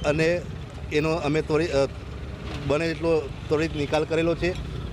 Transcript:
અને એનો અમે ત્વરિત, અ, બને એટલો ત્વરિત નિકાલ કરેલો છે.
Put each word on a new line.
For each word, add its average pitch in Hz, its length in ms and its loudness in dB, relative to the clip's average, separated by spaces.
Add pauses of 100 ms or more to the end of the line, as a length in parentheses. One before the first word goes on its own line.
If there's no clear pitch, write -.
અને 160 360 2 (520)
એનો 156 200 2
અમે 156 300 2
ત્વરિત, 156 300 2
અ, 139 160 4 (800)
બને 151 200 2
એટલો 156 420 2 (200)
ત્વરિત 156 280 2
નિકાલ 151 280 2
કરેલો 165 300 2
છે. 175 180 0 (400)